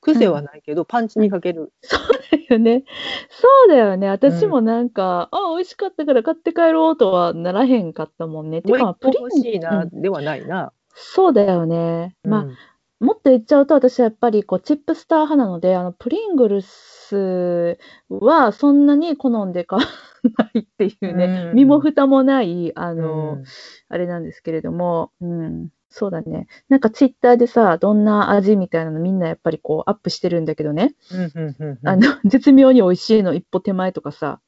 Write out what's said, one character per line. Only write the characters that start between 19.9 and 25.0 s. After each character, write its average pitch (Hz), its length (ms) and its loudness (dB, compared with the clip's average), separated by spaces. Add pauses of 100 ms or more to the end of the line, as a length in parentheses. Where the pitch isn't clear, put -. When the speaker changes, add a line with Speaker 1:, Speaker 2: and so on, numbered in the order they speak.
Speaker 2:
な - 160 -4
い 233 60 -2
っ 214 60 -12 (120)
て 202 80 0
い 202 160 -6
う 180 140 -8
ね、 180 100 2 (260)
Speaker 1:
う - 20 -6
ん。 - 20 2
Speaker 2:
身 269 100 8
も 285 140 6
蓋 285 280 0
も 269 160 4
な 269 180 2
い、 175 340 -4
あ 170 180 -8
の、 156 400 -6
Speaker 1:
う - 40 -10
ん。 135 60 -16 (440)
Speaker 2:
あ - 100 -10
れ 175 100 -4
な 175 120 -8
ん 165 40 -10
で 160 100 -12
す - 80 -20
け 165 100 -8
れ 160 100 -4
ど 165 120 -8
も、 170 380 -4 (100)